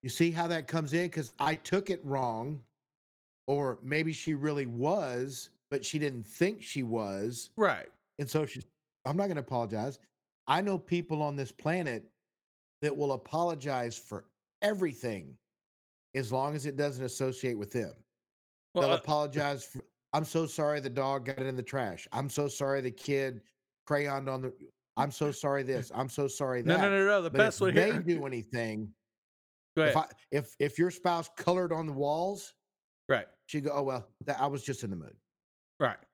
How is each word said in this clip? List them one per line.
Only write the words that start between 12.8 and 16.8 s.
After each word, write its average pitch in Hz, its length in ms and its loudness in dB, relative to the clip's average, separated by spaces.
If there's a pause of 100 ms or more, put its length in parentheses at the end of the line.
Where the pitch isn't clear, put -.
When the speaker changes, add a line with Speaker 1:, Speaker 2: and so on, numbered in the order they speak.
Speaker 1:
that 147 140 0
will 143 180 0
apologize 135 840 -2
for - 280 -10 (360)
everything 127 760 0 (800)
as 123 160 0
long 135 240 0
as 143 100 -4
it 139 100 -4
doesn't 135 300 0